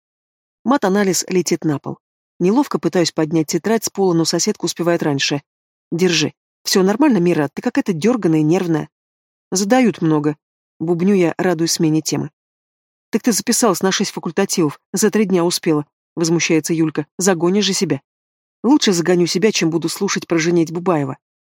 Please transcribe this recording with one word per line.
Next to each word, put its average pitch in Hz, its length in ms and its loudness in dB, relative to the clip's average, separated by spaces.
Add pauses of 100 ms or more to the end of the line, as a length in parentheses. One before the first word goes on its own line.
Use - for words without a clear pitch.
(640)
Мат-анализ 202 640 0
летит 180 340 -2
на 151 160 0
пол. - 200 -12 (400)
Неловко 208 380 2
пытаюсь 165 360 0
поднять 160 340 0
тетрадь 208 380 -2
с - 40 -6
пола, 190 240 0
но 165 120 2
соседка 175 400 -4
успевает 170 360 -2
раньше. 143 400 -2 (500)
"Держи. 165 420 0 (300)
Всё 190 200 2
нормально, 214 360 2
Мира? 165 340 2
Ты - 80 -14
какая-то 240 320 -2
дёрганая, 175 480 0
нервная". 160 480 0 (600)
"Задают 208 500 2
много". 151 340 0 (440)
Бубню 175 360 0
я, 170 220 2
радуясь 170 340 0
смене 156 300 0
темы. 143 280 -6 (800)
"Так - 140 -2
ты 254 80 2
записалась 220 500 0
на 190 100 0
шесть 185 200 -2
факультативов, 170 680 -4 (100)
за 202 180 0
три 214 160 2
дня 180 200 2
успела", 156 400 0 (300)
возмущается 165 580 0
Юлька. 156 340 -2 (100)
"Загонишь 185 460 0
же 196 100 -2
себя". 147 280 -2 (640)
"Лучше 240 280 4
загоню 175 360 2
себя, 196 260 0
чем 170 160 0
буду 165 180 -2
слушать 190 400 -6
про 170 100 -2
женитьбу 165 440 0
Баева". 151 360 -2 (300)